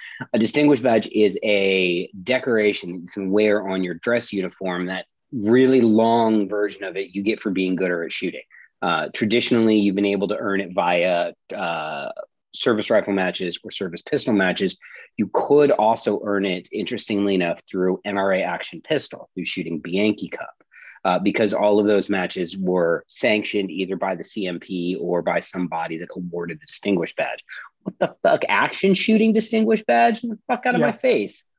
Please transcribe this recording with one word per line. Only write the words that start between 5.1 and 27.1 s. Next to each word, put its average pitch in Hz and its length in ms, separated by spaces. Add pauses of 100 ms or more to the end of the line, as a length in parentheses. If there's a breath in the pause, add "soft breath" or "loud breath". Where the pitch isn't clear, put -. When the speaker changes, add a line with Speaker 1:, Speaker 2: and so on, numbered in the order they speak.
Speaker 1:
really 127 480
long 113 680
version 101 360
of 90 120
it 95 180
you 101 80
get 107 180
for 107 100
being 92 260
good 92 140
at 85 220
shooting. 82 300 (400 loud breath)
Uh, 80 300
traditionally, 113 680
you've 101 180
been 101 80
able 101 240
to 104 80
earn 98 240
it 92 140
via, 87 580 (200)
uh, 78 580 (440)
service 107 360
rifle 101 220
matches 92 520
or 101 60
service 85 320
pistol 139 300
matches. 95 440 (400 loud breath)
You 104 160
could 143 380
also 110 540
earn 101 200
it, 92 280
interestingly 101 640
enough, 85 340
through 92 360
N 101 140
R 98 160
A 92 80
Action 87 400
Pistol, - 520
through 90 120
shooting 82 340
Bianchi 98 480
Cup, - 260 (500 loud breath)
uh, 90 140
because 101 340
all 104 280
of 101 60
those 101 220
matches 92 480
were 90 520
sanctioned 104 640
either 92 260
by 95 180
the 82 100
C 98 220
M 87 140
P 90 400
or 87 220
by 87 180
somebody 82 580
that 85 160
awarded 85 460
the - 60
distinguished - 500